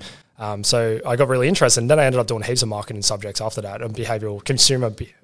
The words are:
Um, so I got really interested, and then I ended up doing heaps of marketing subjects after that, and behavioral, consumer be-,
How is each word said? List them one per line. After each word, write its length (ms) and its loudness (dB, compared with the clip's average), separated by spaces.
Um, 240 -8
so 420 2
I 120 0
got 100 4
really 220 2
interested, 320 4
and 100 0
then 80 6
I 60 4
ended 160 2
up 60 0
doing 160 -4
heaps 200 0
of 60 -4
marketing 320 -8
subjects 400 -4
after 200 -4
that, 200 -10
and 120 -8
behavioral, 500 -6
consumer 480 2
be-, 220 -12